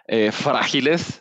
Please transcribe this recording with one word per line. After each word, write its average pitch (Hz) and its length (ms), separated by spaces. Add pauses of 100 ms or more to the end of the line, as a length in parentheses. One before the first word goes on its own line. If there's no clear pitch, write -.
eh, 110 260
frágiles, 143 880